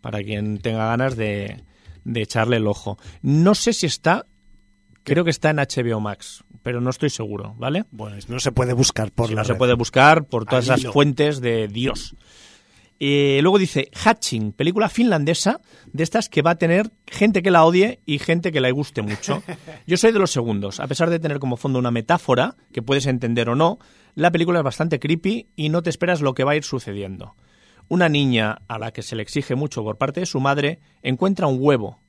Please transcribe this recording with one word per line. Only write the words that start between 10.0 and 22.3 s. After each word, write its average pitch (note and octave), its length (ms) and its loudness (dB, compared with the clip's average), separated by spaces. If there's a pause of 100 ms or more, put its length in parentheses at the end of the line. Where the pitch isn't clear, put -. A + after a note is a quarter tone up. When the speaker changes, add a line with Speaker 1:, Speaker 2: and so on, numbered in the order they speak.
Speaker 1:
por A2 200 -4
todas B2+ 240 0
Speaker 2:
Al B2+ 60 6
Speaker 1:
esas B2 80 0
Speaker 2:
hilo. A#2 100 -8
Speaker 1:
fuentes C#3+ 480 2
de A2+ 260 -2
Dios. A#2 480 -6 (920)
Eh, C#3 360 2
luego F#3+ 160 4
dice, F3 320 0 (160)
Hatching, A2 480 0
película F#3 340 0
finlandesa, F#3+ 720 0 (320)
de D3+ 120 -2
estas - 260 -2
que D3+ 120 0
va E3 100 2
a E3 60 0
tener F3+ 340 0 (140)
gente G3+ 360 2
que F#3 100 2
la E3 140 8
odie F3+ 400 4
y C#3+ 140 -2
gente E3+ 340 -2
que D3 80 2
la B2+ 100 2
guste C#3 300 -4
mucho. G#2 420 -6 (220)
Speaker 2:
<laughs> - 220 -20
Speaker 1:
Yo E3+ 100 0
soy A3+ 160 6
de G#3 60 2
los F#3+ 120 2
segundos. G#2 480 -4
A C#3 80 -6
pesar E3 220 0
de E3+ 100 0
tener D3 200 -4
como B2+ 180 -4
fondo C3 220 -2
una B2 120 0
metáfora, C3 640 2 (160)